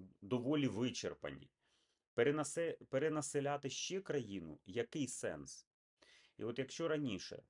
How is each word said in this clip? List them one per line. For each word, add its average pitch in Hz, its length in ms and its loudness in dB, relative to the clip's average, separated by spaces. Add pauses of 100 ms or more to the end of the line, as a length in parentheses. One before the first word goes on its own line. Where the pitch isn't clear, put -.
(220)
доволі 123 460 4
вичерпані. 92 840 -2 (640)
Перенасе-, 147 600 2 (120)
перенаселяти 143 800 0
ще 185 320 -4
країну, 98 640 -2
який 117 420 0
сенс? 78 600 -6 (720)
І - 60 -6
от 117 160 -2
якщо 135 280 -2
раніше 147 640 0